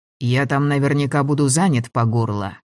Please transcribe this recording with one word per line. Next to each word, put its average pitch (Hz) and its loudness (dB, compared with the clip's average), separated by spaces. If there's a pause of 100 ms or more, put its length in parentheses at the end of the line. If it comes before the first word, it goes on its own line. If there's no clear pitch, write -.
(200)
«Я 127 0
там 143 0
наверняка 143 0
буду 143 0
занят 143 0
по 120 0
горло, 107 -2 (220)